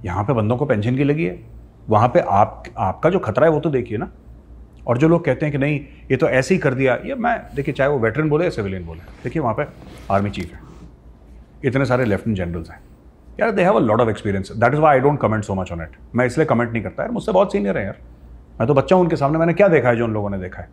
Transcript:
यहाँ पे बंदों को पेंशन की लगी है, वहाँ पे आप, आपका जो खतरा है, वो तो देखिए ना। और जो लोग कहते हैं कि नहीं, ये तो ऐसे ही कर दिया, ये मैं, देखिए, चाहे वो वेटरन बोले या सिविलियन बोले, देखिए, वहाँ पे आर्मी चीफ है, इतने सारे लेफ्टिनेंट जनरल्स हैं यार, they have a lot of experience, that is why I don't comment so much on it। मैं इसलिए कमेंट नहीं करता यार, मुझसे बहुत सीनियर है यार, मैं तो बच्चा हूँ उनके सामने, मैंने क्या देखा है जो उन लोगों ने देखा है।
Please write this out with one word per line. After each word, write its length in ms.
यहाँ 200
पे 80
बंदों 240
को 80
पेंशन 320
की 80
लगी 200
है, 180
वहाँ 200
पे 120
आप, 440
आपका 320
जो 80
खतरा 280
है, 60
वो 80
तो 100
देखिए 280
ना। 120
और 120
जो 100
लोग 160
कहते 220
हैं 60
कि 60
नहीं, 220
ये 60
तो 120
ऐसे 260
ही 40
कर 160
दिया, 200
ये 200
मैं, 280
देखिए, 200
चाहे 160
वो 80
वेटरन 300
बोले 160
या 60
सिविलियन 340
बोले, 160
देखिए, 180
वहाँ 120
पे 120
आर्मी 200
चीफ 220
है, 80
इतने 200
सारे 200
लेफ्टिनेंट 340
जनरल्स 320
हैं 100
यार, 100
they 140
have 180
a 80
lot 100
of 140
experience, 440
that 160
is 100
why 160
I 40
don't 200
comment 260
so 60
much 160
on 60
it। 180
मैं 120
इसलिए 200
कमेंट 260
नहीं 100
करता 200
यार, 100
मुझसे 200
बहुत 200
सीनियर 260
है 60
यार, 140
मैं 60
तो 80
बच्चा 220
हूँ 80
उनके 120
सामने, 220
मैंने 140
क्या 160
देखा 200
है 80
जो 80
उन 80
लोगों 180
ने 80
देखा 240
है। 100